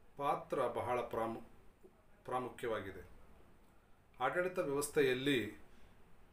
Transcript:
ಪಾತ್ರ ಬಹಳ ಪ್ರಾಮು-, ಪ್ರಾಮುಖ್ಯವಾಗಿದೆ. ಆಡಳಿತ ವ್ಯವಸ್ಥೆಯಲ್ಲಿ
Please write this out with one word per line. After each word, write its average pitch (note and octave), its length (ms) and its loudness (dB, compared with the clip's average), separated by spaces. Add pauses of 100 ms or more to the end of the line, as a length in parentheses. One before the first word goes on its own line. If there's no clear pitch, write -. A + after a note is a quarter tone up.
(160)
ಪಾತ್ರ D3 500 0
ಬಹಳ A#2 340 0
ಪ್ರಾಮು-, A2+ 440 -2 (800)
ಪ್ರಾಮುಖ್ಯವಾಗಿದೆ. A2 840 -4 (1120)
ಆಡಳಿತ F3+ 380 2
ವ್ಯವಸ್ಥೆಯಲ್ಲಿ C#3 1040 2 (720)